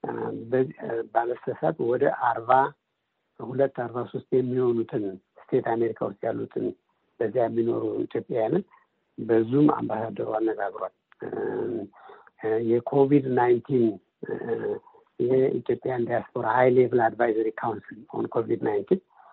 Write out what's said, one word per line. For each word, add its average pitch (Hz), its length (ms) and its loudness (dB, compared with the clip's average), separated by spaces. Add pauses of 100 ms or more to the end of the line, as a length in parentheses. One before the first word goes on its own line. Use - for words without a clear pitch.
እ፣ - 100 -8 (340)
በዚህ፣ 131 360 0
እ፣ 117 260 -6
ባለስተሳት 120 760 -2
ወደ 123 220 0 (200)
አርባ 117 280 0 (880)
ሁለት፣ 127 400 -2
አርባ 120 180 -6 (100)
ሦስት - 240 -10
የሚሆኑትን 123 760 0 (320)
ስቴት - 300 -2
አሜሪካ 113 360 -2
ውስጥ 101 200 -6
ያሉትን - 420 -4 (540)
በዚያ 117 240 0
የሚኖሩ 117 400 0 (180)
ኢትዮጵያውያንን 127 600 -2 (540)
በዙም 113 540 4
አምባሳደሩ 113 600 -4
አነጋግሯል። 104 600 -2 (280)
እ፣ - 80 -10 (1120)
እ፣ 110 100 -4 (160)
የኮቪድ 135 680 4
ናይንቲን 123 540 2 (380)
እ፣ - 120 -6 (840)
የኢትዮጵያን 127 840 0
ዲያስፖራ 117 480 -4
ሃይ 127 180 6
ሌቭል 123 320 4
አድቫይዘሪ 113 520 2
ካውንስል - 460 -8 (100)
ኦን - 180 -4
ኮቪድ 113 360 -2
ናይንቲን 110 360 2 (340)